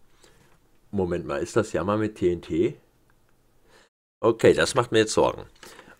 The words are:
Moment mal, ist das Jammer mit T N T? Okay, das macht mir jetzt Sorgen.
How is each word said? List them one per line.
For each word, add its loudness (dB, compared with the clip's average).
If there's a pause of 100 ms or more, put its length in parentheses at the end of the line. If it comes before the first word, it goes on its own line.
(920)
Moment -4
mal, -6
ist -8
das 0
Jammer -2
mit -4
T 0
N -6
T? -2 (1500)
Okay, 4
das 2
macht 0
mir 4
jetzt 0
Sorgen. 0 (540)